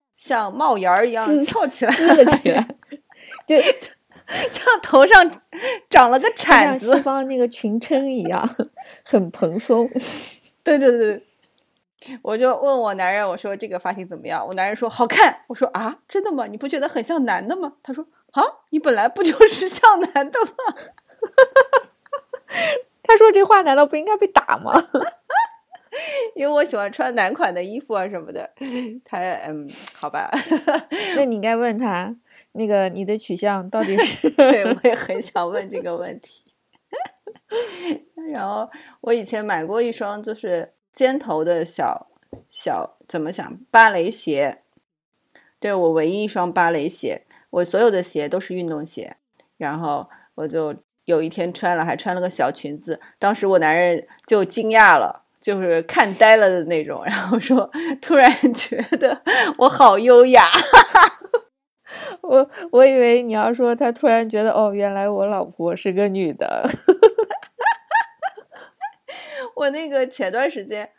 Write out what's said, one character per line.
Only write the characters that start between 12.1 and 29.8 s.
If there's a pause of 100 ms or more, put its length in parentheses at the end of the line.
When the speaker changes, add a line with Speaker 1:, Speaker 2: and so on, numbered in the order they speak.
Speaker 1:
我
就
问
我
男
人，
我
说
：“这
个
发
型
怎
么
样？”
我
男
人
说
：“好
看。”
我
说
：“啊，
真
的
吗？
你
不
觉
得
很
像
男
的
吗？”
他
说 (280)
：“啊， (280)
你
本
来
不
就
是
像
男
的
吗？” (2000)
<laughs> (520)
Speaker 2:
他
说
这
话
难
道
不
应
该
被
打
吗？ (680)
<laughs>
Speaker 1:
因
为
我
喜
欢
穿
男
款
的
衣
服
啊
什
么
的。 (540)
他，
嗯， (300)